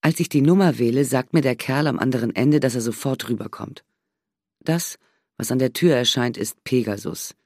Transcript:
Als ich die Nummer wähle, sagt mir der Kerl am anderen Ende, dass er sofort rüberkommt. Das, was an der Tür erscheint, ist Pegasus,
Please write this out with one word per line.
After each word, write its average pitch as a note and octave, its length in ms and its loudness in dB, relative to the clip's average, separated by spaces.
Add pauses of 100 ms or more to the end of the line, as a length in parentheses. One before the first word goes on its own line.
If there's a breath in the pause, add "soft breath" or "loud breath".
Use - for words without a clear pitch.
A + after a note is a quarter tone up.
Als D#3+ 200 0
ich - 80 -2
die C#3 140 2
Nummer E3 360 4
wähle, B2 260 2
sagt B2+ 280 -2
mir E3 80 4
der B2+ 160 0
Kerl C#3+ 320 0
am - 100 -2
anderen A#2+ 380 0
Ende, C#3+ 240 4
dass B2+ 160 0
er A#2+ 60 -4
sofort A#2+ 460 -4
rüberkommt. - 540 -8 (760)
Das, - 360 -4 (400)
was - 140 -4
an B2+ 80 0
der B2+ 140 2
Tür E3 240 4
erscheint, A#2+ 400 0
ist - 260 -8
Pegasus, G#2+ 720 -4 (120)